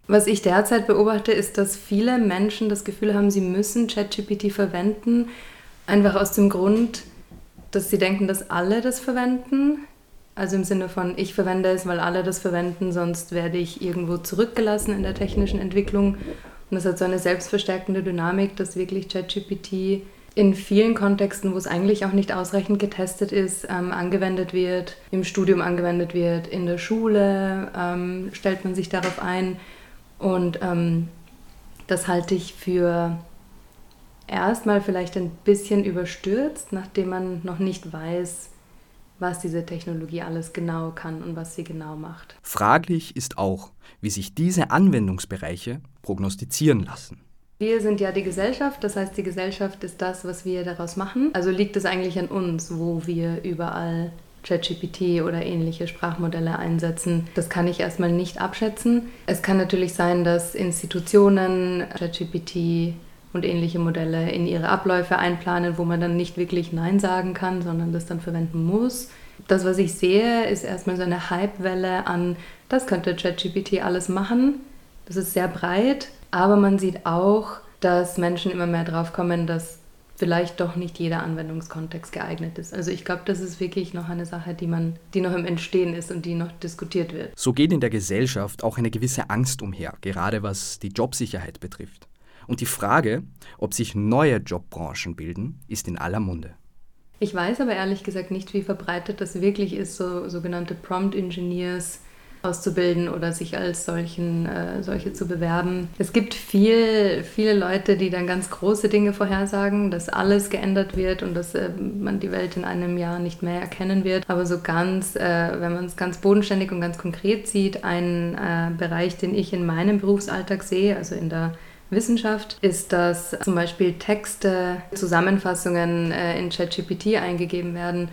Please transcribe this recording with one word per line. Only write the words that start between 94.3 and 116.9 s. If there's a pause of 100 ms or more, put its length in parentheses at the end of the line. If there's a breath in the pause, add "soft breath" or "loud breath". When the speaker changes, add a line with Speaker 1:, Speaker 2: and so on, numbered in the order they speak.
Speaker 2:
Jobbranchen
bilden,
ist
in
aller
Munde. (720)
Speaker 1:
Ich
weiß
aber
ehrlich
gesagt
nicht,
wie
verbreitet
das
wirklich
ist,
so
sogenannte
Prompt
Engineers (400 loud breath)
auszubilden
oder
sich
als
solchen,
äh,
solche
zu
bewerben. (100)
Es
gibt
viel,
viele
Leute,
die
dann
ganz
große
Dinge
vorhersagen,
dass
alles
geändert
wird
und
dass,
äh,
man
die
Welt
in
einem
Jahr
nicht
mehr
erkennen
wird.
Aber
so
ganz,
äh,
wenn
man's
ganz
bodenständig
und
ganz